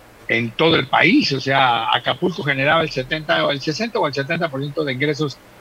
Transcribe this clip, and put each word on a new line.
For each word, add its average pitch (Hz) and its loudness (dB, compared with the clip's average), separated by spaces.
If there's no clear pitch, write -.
en 117 0
todo 165 4
el 147 0
país. 165 4
O 131 -4
sea, 123 2
Acapulco 135 -2
generaba 143 2
el 156 -4
setenta 156 -2
o 147 0
el 143 -2
sesenta 208 -4
o 165 2
el 139 -4
setenta 160 -2
por 135 -8
ciento 147 -4
de 139 -2
ingresos 147 -2